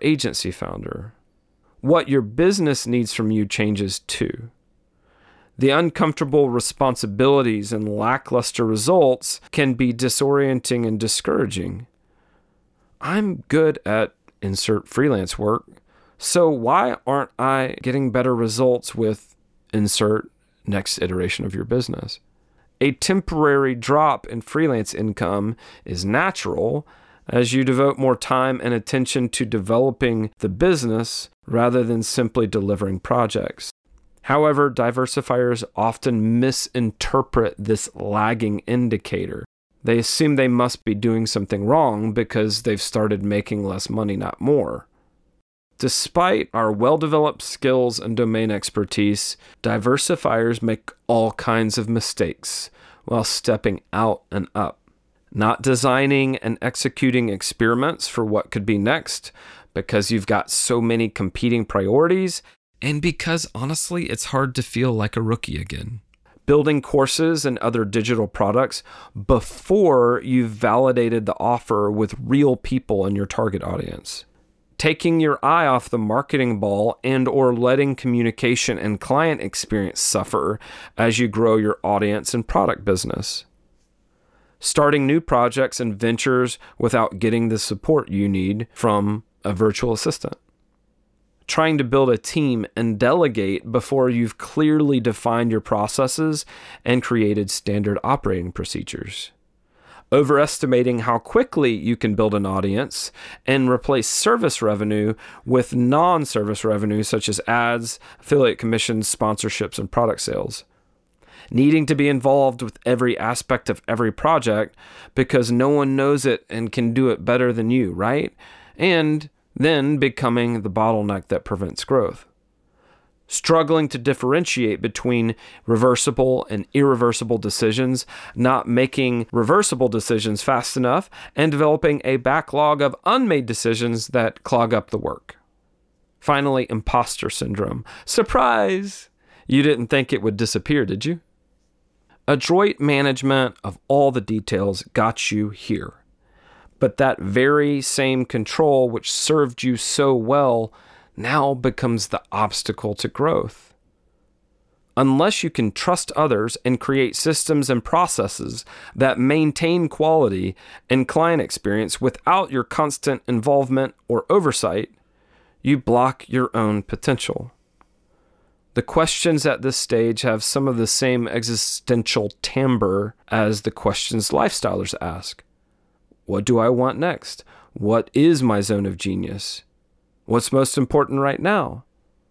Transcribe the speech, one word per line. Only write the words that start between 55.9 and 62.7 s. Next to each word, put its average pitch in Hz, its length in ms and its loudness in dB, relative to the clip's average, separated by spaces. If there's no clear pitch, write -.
and 113 260 -4
executing 123 640 0
experiments 117 800 -2
for 113 160 -4
what 104 260 -2
could 101 140 -6
be 104 140 2
next - 540 -2
because 101 360 -2
you've 104 180 -2
got 104 220 0
so - 300 0
many 117 300 0
competing 113 560 -2
priorities 165 760 0